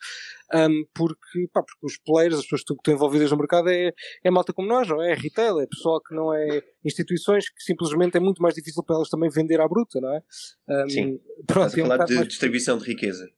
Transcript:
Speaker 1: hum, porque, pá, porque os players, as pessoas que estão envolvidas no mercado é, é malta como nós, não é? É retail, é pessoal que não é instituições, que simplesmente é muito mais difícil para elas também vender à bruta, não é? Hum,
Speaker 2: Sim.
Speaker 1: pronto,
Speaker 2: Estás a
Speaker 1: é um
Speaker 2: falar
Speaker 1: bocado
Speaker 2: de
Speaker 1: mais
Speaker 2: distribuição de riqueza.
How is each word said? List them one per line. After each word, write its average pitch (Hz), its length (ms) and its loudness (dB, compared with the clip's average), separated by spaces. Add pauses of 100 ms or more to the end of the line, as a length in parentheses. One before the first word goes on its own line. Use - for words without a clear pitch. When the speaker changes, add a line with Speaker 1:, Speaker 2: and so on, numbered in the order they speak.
(540)
Speaker 1:
hum, 156 400 2
porque, 165 600 -4
pá, 175 100 0
porque - 220 -16
os 139 120 -8
players, 165 380 2
as 143 80 -2
pessoas - 200 -4
que - 100 -6
estão 151 200 0
envolvidas 147 380 2
no 147 60 2
mercado 170 320 2
é, 180 240 0 (300)
é 180 80 2
malta 180 220 2
como 190 140 -6
nós, 240 200 2
não 156 140 -2
é? 170 100 2
É 156 40 2
retail, 185 460 0
é 131 60 -2
pessoal 160 340 -2
que - 140 -16
não 160 180 -2
é 151 280 -2 (240)
instituições, 180 640 0
que - 140 -20
simplesmente 170 520 0
é 175 40 2
muito 185 220 0
mais 170 140 4
difícil 160 280 -8
para 160 140 0
elas 160 120 -2
também 160 200 0
vender 160 300 2
à 156 80 4
bruta, 226 320 -2
não 131 140 -4
é? 156 80 -4 (480)
Hum, 139 200 -2
Speaker 2:
Sim. 139 300 -2 (280)
Speaker 1:
pronto, 185 200 4
Speaker 2:
Estás - 100 -6
a - 20 2
Speaker 1:
é 160 40 2
um - 40 0
Speaker 2:
falar 127 100 4
Speaker 1:
bocado 127 140 2
Speaker 2:
de 123 40 2
Speaker 1:
mais 117 140 2
Speaker 2:
distribuição 120 480 0
de 104 80 -10
riqueza. 98 420 -4 (100)